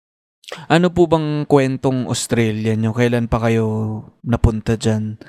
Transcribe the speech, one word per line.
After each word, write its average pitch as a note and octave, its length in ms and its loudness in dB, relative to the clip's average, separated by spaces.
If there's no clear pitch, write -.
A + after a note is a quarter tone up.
Ano F3 220 2
po F3 160 2
bang D3+ 400 0
kwentong C3 600 0
Australia A2 680 -2
nyo? A2 180 0
Kailan A#2+ 340 0
pa A#2 140 -2
kayo A2+ 260 0
napunta A#2 540 0
dyan? G#2+ 400 -2